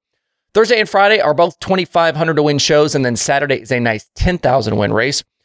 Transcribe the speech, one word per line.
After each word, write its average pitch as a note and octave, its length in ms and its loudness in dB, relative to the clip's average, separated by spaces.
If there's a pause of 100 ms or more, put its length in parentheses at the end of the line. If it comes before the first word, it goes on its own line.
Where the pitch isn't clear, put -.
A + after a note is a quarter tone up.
(540)
Thursday A3 260 2
and G#3 80 -2
Friday G3+ 320 2
are D3+ 140 0
both E3+ 240 0
twenty-five E3+ 580 -2
hundred D#3+ 200 -2
to D3+ 60 2
win D3 160 0
shows, D3+ 360 2
and C#3 100 0
then A#2+ 120 -2
Saturday C#3 440 -2
is A#2 100 -8
a B2 100 -2
nice A2+ 340 -4
ten F3+ 240 -2
thousand A2 400 0
win G#2 160 0
race. B2+ 300 -2 (200)